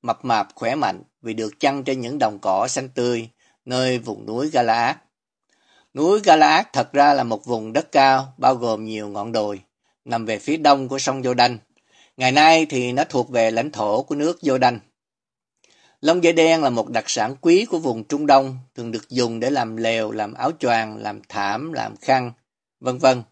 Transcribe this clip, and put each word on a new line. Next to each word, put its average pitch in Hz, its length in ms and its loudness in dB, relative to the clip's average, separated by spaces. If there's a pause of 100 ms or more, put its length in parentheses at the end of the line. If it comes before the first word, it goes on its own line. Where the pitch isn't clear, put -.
mập 120 220 -4
mạp, 113 300 -2
khỏe 120 200 -4
mạnh 101 280 -4 (200)
vì 113 120 -8
được 110 260 -8
chăn 139 240 0
trên 131 160 -4
những 127 180 -8
đồng 107 200 -2
cỏ 98 300 0
xanh 131 200 -6
tươi, 120 400 -4 (360)
nơi 127 340 -2
vùng 107 280 -10
núi 123 240 -4
Galaad. 120 460 0 (960)
Núi 180 300 2
Galaad 160 480 6
thật 127 200 -2
ra 143 220 6
là 127 100 0
một 113 200 -4
vùng 110 280 -6
đất - 200 -4
cao, 135 460 4
bao 127 160 4
gồm 113 300 -4
nhiều 107 240 -8
ngọn 104 240 -8
đồi, 104 280 -4 (440)
nằm 113 220 -6
về 110 120 -4
phía 147 180 -2
đông 139 320 4
của 135 100 -6
sông 135 240 -4
Giô-đanh. 123 360 2 (580)
Ngày 127 160 0
nay 160 340 6
thì 123 260 -4
nó 135 120 0
thuộc 123 260 -2
về 113 200 2
lãnh 120 200 -2
thổ 110 320 -2
của 147 120 -6
nước 156 280 -2
Giô-đanh. 127 360 2 (1200)
Lông 165 200 2
dê 170 100 4
đen 165 300 4
là 135 80 2
một 117 180 -2
đặc 117 180 -4
sản 120 340 -4
quý 180 240 4
của 175 140 -4
vùng 117 260 -4
Trung 147 220 -4
Đông, 135 320 4 (160)
thường 117 160 -10
được 110 200 -10
dùng 117 300 -2
để 123 100 -2
làm 113 260 -4
lều, 113 340 -2
làm 107 240 -8
áo 131 240 -4
choàng, 113 380 0
làm 104 320 -10
thảm, 107 440 -6
làm 110 240 -8
khăn, 127 360 -2 (480)
vân 127 180 -4
vân. 127 340 2